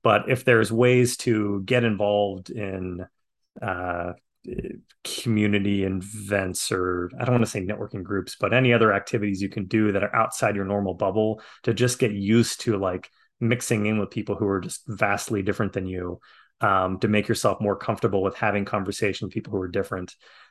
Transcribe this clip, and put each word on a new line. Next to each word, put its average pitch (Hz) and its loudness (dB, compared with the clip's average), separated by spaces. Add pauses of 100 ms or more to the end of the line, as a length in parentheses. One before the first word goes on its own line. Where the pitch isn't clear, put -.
But 107 6
if 127 0
there's 110 6
ways 123 4
to 104 0
get 120 2
involved 101 0
in, 92 -8 (560)
uh, 90 -4 (880)
community 101 0
events, 98 -4
or 90 -2
I - -4
don't 123 2
wanna 117 4
say 104 -6
networking 101 -6
groups, 95 -6
but 101 0
any 123 6
other 110 6
activities 101 -2
you 98 -2
can 98 -6
do 107 2
that 98 0
are 101 -2
outside 110 0
your 98 -2
normal 98 0
bubble 107 0 (220)
to 117 0
just 120 0
get 110 2
used 107 2
to, 110 0
like, 95 -4 (320)
mixing 113 0
in 107 0
with 98 -2
people 101 -6
who 107 -2
are 98 0
just 87 -12
vastly 101 -2
different 98 -2
than 95 -4
you, 90 -8 (400)
um, 95 2
to 107 0
make 104 2
yourself 101 0
more 101 0
comfortable 101 -2
with 95 -2
having 101 0
conversation 101 -4
with 92 -12
people 104 -6
who 104 -2
are 92 -6
different. 92 -6 (360)